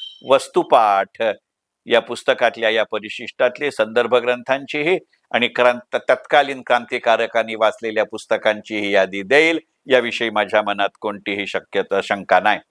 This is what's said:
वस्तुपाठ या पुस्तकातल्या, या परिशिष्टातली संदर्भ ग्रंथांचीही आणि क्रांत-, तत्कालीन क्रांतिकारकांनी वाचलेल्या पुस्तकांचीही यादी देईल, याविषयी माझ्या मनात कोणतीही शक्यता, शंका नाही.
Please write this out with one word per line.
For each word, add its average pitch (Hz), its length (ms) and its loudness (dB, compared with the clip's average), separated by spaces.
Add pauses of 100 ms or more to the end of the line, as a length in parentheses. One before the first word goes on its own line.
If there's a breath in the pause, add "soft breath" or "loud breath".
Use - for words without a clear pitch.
(300)
वस्तुपाठ 117 920 2 (640)
या 117 140 4
पुस्तकातल्या, 113 720 0
या 110 140 2
परिशिष्टातली 120 840 -4
संदर्भ 113 440 0
ग्रंथांचीही 131 840 -2 (360)
आणि 117 140 0
क्रांत-, 123 480 0 (140)
तत्कालीन 135 560 0
क्रांतिकारकांनी 117 880 -2
वाचलेल्या 107 500 -2
पुस्तकांचीही 107 920 -4
यादी 95 280 0
देईल, 160 360 2 (280)
याविषयी 120 440 0
माझ्या 107 320 0
मनात 101 260 -2 (120)
कोणतीही 101 460 -6
शक्यता, 98 560 -4
शंका 95 380 0
नाही. 98 200 0 (100)